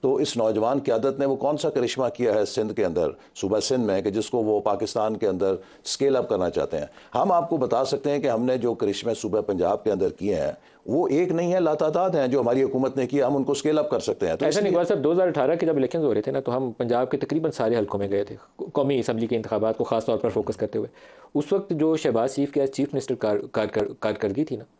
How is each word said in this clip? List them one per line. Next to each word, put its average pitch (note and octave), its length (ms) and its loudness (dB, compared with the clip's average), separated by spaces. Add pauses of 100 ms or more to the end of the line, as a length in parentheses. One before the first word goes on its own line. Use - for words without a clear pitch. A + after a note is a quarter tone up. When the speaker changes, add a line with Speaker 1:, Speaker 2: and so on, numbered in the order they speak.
Speaker 1:
तो C3+ 160 2
इस C#3+ 180 -2
नौजवान A2 420 2
क़यादत C3+ 400 0
ने C#3 60 2
वो C#3 100 2
कौन C#3 220 -2
सा D3+ 120 -2
करिश्मा B2 400 0
किया A#2 240 0
है G#2 120 2
सिंध G#2+ 280 -2
के G#2+ 100 0
अंदर, E2 340 0 (180)
सूबा G2+ 240 0
सिंध B2 260 0
में, G2 180 0
कि G2+ 80 0
जिसको A2+ 300 -2
वो G#2+ 180 2
पाकिस्तान G#2+ 560 -2
के G#2+ 120 -2
अंदर F#2+ 300 0 (280)
स्केल C3+ 300 2
अप B2 140 0
करना F#2 200 0
चाहते D#2+ 280 -2
हैं? D2 120 -6 (240)
हम E3+ 180 2
आपको E3+ 260 2
बता B2+ 260 2
सकते C#3 260 -2
हैं C#3+ 120 0
कि D3 60 0
हमने B2 300 2
जो A#2 160 0
करिश्मे A2 400 -2
सूबा G#2 280 -2
पंजाब F#2 420 0
के A2 60 0
अंदर F#2+ 200 0
किए G2 260 -2
हैं, D2 220 -2 (300)
वो D3 200 2
एक E3 240 2
नहीं E3+ 200 0
है, F#3 80 2
लातादाद E3 560 2
हैं C3 160 2
जो C3+ 100 2
हमारी B2 200 2
हुकूमत C3 360 0
ने C3 100 0
किया, C3+ 200 2
हम C#3+ 80 0
उनको C#3 180 0
स्केल D#3 240 0
अप D3 140 0
कर A#2 80 0
सकते - 260 -2
हैं। D#2+ 120 0
तो - 80 -2
Speaker 2:
ऐसा D#3 140 2
नहीं F3+ 80 0
Speaker 1:
इसलिए F3 100 2
Speaker 2:
हुआ F3 60 4
सर, F#3 120 2
दो C#3+ 160 2
हज़ार F3+ 160 4
अठारह D3 280 2
के E3+ 100 0
जब D#3 120 2
इलेक्शंस C#3 260 0
हो C3 100 2
रहे G#2+ 80 2
थे C3 100 -4
ना, C#3 80 -2
तो C3+ 120 -2
हम B2+ 200 -2
पंजाब A#2+ 360 0
के C#3+ 100 -2
तकरीबन D#3 320 -2
सारे A#2 260 0
हलकों G#2 240 0
में G2+ 100 -2
गए G2+ 140 0
थे, - 500 -12
कौमी C#3 260 2
असम्बली A2+ 280 -2
के A#2 80 0
इंतखाबात A2 420 0
को B2+ 60 0
ख़ास A2+ 220 0
तौर A2+ 120 0
पर A#2 120 0
फोकस G#2+ 260 -2
करते A2 240 -4
हुए। A2 80 -4 (480)
उस D3 180 0
वक्त G3 200 0
जो D#3+ 220 2
शहबाज B2+ 340 0
शरीफ C#3+ 220 -2
के C#3 160 2
चीफ C3+ 200 -2
मिनिस्टर C3 280 -4
कार-, G#2 380 -2
कार-, G#2+ 180 -2
कार-, G#2 300 -2
कारकर्दगी G#2+ 420 -2
थी C3+ 140 -6
ना A2 60 -12 (160)